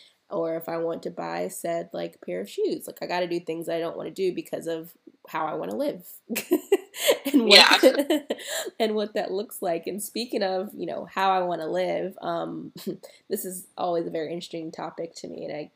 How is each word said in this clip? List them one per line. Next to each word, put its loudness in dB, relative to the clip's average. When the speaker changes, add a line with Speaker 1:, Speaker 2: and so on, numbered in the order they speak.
Speaker 1:
or -2
if -8
I -4
want -2
to -4
buy -4
said, -4
like, -8
pair -6
of -8
shoes. -2
Like, -12
I -6
gotta 0
do 0
things -6
I 0
don't -4
wanna -8
do 0
because -6
of -6
how -2
I -2
wanna -4
live -4
<laughs> -2
and 8
what, 10
Speaker 2:
Yeah. 12
Speaker 1:
<laughs> 4
and 2
what -2
that -2
looks -6
like. -2
And -6
speaking -4
of, -2
you -8
know, -6
how 2
I 4
wanna -2
live, -2
um, -4
<laughs> -18
this -4
is -10
always 0
a -8
very -4
interesting -8
topic -8
to -14
me, -10
and -8
I -10